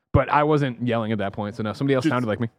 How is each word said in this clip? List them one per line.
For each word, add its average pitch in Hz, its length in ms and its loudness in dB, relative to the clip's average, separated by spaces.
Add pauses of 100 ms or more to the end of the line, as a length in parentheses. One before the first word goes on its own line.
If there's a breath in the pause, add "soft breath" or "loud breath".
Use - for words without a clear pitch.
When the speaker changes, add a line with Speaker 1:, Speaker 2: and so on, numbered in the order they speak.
(120)
Speaker 1:
But 139 160 4
I 143 140 4
wasn't 143 420 0
yelling 113 280 0
at 107 60 0
that 98 140 -2
point, 104 220 -6
so - 80 -8
no, 107 100 -4
somebody 139 220 0
else 131 80 2
Speaker 2:
Just 151 100 0
Speaker 1:
sounded 123 140 0
like 104 140 -2
me. 117 80 -2 (100)